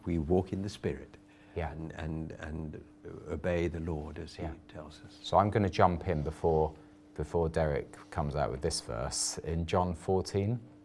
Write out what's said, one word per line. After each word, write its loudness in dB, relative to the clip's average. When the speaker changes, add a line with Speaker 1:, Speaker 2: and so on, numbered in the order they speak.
Speaker 1:
we 2
walk 2
in -2
the -4
Spirit -6
Speaker 2:
Yeah. -2
Speaker 1:
and, -8
and, -6
and -8
obey 2
the -4
Lord -4
as -10
he -10
Speaker 2:
Yeah. -4
Speaker 1:
tells -14
us. -20
Speaker 2:
So 4
I'm 8
gonna 4
jump 4
in 2
before, 2
before 0
Derek 0
comes 0
out 2
with -6
this 0
verse. -4
In -2
John 2
fourteen, 0